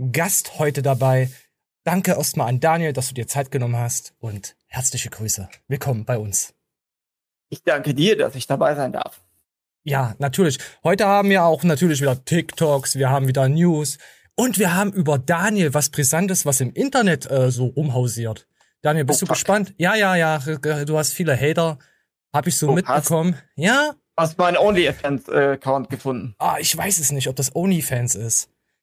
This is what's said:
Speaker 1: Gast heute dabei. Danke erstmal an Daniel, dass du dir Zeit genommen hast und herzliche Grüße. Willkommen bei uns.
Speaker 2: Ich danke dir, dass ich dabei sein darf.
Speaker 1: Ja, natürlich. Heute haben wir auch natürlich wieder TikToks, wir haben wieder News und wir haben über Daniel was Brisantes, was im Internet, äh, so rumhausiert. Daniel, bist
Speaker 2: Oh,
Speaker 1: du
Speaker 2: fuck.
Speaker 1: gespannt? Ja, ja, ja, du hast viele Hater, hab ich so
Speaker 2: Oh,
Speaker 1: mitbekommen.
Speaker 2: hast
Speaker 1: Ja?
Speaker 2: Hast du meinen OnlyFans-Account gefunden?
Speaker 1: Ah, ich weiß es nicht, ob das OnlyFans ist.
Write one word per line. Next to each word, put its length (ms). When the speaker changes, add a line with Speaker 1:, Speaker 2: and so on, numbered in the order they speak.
Speaker 1:
Gast 480
heute 240
dabei. 480
Danke 300
erstmal 340
an 100
Daniel, 340
dass 140
du 80
dir 140
Zeit 240
genommen 240
hast 420
und 380
herzliche 440
Grüße. 380
Willkommen 360
bei 140
uns. 360
Speaker 2:
Ich 120
danke 320
dir, 240
dass 160
ich 140
dabei 260
sein 180
darf. 280
Speaker 1:
Ja, 340
natürlich. 400
Heute 240
haben 240
wir 140
auch 180
natürlich 380
wieder 240
TikToks, 720
wir 140
haben 180
wieder 200
News 500
und 240
wir 160
haben 180
über 280
Daniel 520
was 180
Brisantes, 560
was 140
im 120
Internet, 580
äh, 220
so 140
rumhausiert. 840
Daniel, 220
bist 180
Speaker 2:
Oh, 40
Speaker 1:
du 20
Speaker 2:
fuck. 80
Speaker 1:
gespannt? 420
Ja, 160
ja, 220
ja, 220
du 140
hast 140
viele 280
Hater, 380
hab 140
ich 100
so 120
Speaker 2:
Oh, 20
Speaker 1:
mitbekommen. 640
Speaker 2:
hast 80
Speaker 1:
Ja? 400
Speaker 2:
Hast 160
du 60
meinen 140
OnlyFans-Account 1300
gefunden? 480
Speaker 1:
Ah, 200
ich 180
weiß 220
es 140
nicht, 160
ob 80
das 180
OnlyFans 600
ist. 340